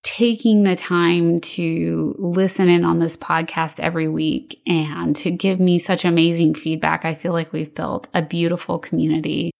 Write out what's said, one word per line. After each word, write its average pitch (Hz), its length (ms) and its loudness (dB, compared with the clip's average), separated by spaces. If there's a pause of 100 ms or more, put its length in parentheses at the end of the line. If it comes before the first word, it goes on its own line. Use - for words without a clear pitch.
taking 220 580 2
the 190 140 4
time 170 640 2
to 165 800 -2
listen 185 500 2
in 175 160 6
on 170 160 2
this 165 160 0
podcast 165 640 -4
every 160 260 -2
week 156 580 -4
and 160 520 0
to - 160 -2
give 185 260 0
me 180 220 4
such 180 240 -2
amazing 170 500 4
feedback. 160 500 -2
I 160 120 -4
feel 185 160 -4
like 165 200 -4
we've 156 220 -8
built - 400 -8
a 175 80 0
beautiful 170 560 -2
community. 160 800 -2